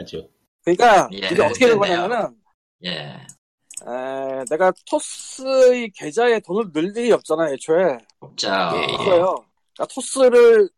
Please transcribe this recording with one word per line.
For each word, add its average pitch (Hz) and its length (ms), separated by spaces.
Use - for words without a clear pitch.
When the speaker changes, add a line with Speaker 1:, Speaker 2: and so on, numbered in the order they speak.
Speaker 1:
아주. - 260
Speaker 2:
그러니까 175 500
Speaker 3:
예, 98 40
Speaker 2:
이게 - 240
어떻게 - 260
된 220 120
Speaker 3:
됐네요. - 0
Speaker 2:
거냐면은, 180 560
Speaker 3:
예. 90 40
Speaker 2:
에, 131 1600
내가 180 220
토스의 262 1040
계좌에 220 460
돈을 202 320
넣을 175 240
일이 240 140
없잖아, 156 400
애초에. 160 460
Speaker 3:
없죠. - 300
Speaker 4:
예, - 20
예. 85 420
Speaker 2:
없어요. 175 520
그러니까 - 200
토스를 240 840